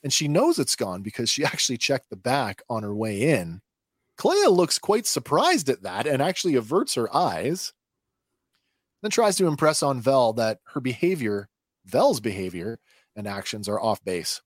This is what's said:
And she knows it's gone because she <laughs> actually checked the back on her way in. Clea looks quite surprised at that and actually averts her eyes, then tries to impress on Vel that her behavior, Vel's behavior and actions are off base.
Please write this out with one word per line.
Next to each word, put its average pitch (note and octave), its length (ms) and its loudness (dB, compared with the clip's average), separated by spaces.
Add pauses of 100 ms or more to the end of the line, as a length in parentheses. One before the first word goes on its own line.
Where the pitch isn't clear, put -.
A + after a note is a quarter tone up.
And C3+ 100 -2
she D3+ 160 0
knows B3 300 4
it's - 180 0
gone F#2+ 260 -6
because A2 280 -4
she C#3+ 140 0
<laughs> - 20 2
actually - 320 -2
checked - 320 -2
the G2 60 -12
back B2 540 -2
on A2+ 140 -4
her G#2 120 -6
way G#2+ 260 -2
in. F#2+ 400 0 (560)
Clea F#4+ 300 4
looks F3+ 300 4
quite G#3+ 280 0
surprised F#3+ 640 0
at A#2 120 -2
that G2 240 -6
and C#3 160 0
actually E3+ 340 0
averts C3+ 380 -2
her A#2 220 -4
eyes, C#3 560 -2 (1300)
then G#3 100 -4
tries G#3+ 240 4
to F#3 100 2
impress D#3 360 2
on C3+ 180 0
Vel B2 340 4
that A2 340 0
her - 120 -6
behavior, A#2+ 680 -2 (380)
Vel's D#3 340 2
behavior F#2+ 600 -6 (360)
and G#2 120 -8
actions G2+ 400 -8
are G#2 120 -2
off A2 240 -2
base. F2 420 -6